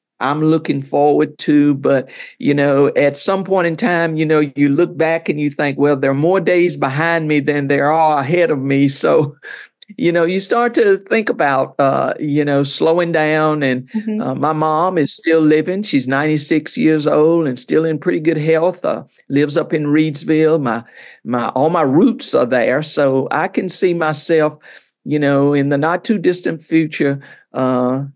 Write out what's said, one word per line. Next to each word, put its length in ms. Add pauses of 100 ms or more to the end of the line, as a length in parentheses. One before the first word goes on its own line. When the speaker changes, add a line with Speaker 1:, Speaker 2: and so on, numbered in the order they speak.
(200)
Speaker 1:
I'm 220
looking 400
forward 560
to. 360
But, 360 (300)
you 120
know, 440
at 200
some 280
point 240
in 80
time, 400
you 100
know, 140 (160)
you 120
look 280
back 320
and 120
you 80
think, 300
"Well, 180
there 140
are 40
more 260
days 360
behind 520
me 100
than 300
there 240
are 260
ahead 320
of 80
me." 300
So, 480 (600)
you 140
know, 140
you 160
start 340
to 240
think 300
about, 500
uh, 400
you 260
know, 200
slowing 480
down. 500
And, 280
Speaker 2:
Mm-hmm. 300
Speaker 1:
uh, 140
my 180
mom 460
is 160
still 260
living. 440
She's 240
ninety-six 680
years 300
old 400
and 100
still 280
in 160
pretty 180
good 200
health, 460
uh, 200 (240)
lives 280
up 160
in 140
Reidsville. 720
My, 220 (400)
my, 280
all 200
my 120
roots 520
are 100
there. 380
So 480
I 160
can 220
see 260
myself, 640 (460)
you 160
know, 320
in 160
the 100
not 260
too 140
distant 440
future, 580 (340)
uh, 500 (120)